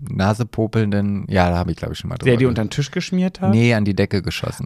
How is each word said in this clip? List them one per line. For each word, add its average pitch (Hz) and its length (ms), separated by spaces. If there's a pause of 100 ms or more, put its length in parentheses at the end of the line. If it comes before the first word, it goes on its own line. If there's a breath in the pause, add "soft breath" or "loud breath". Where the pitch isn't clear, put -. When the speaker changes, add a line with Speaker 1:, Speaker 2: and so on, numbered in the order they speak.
Speaker 1:
nasepopelnden, 104 1200
ja, 90 220
da 87 60
habe 87 160
ich, 80 40
glaub 80 160
ich, - 60
schon - 100
mal - 80
drüber - 140
Speaker 2:
Der 127 80
die 131 60
Speaker 1:
ge- 127 40
Speaker 2:
unter 113 160
den 107 60
Tisch 143 200
geschmiert 185 520
hat? 190 80
Speaker 1:
Nee, 117 240
an 107 100
die 101 100
Decke 98 280
geschossen. - 440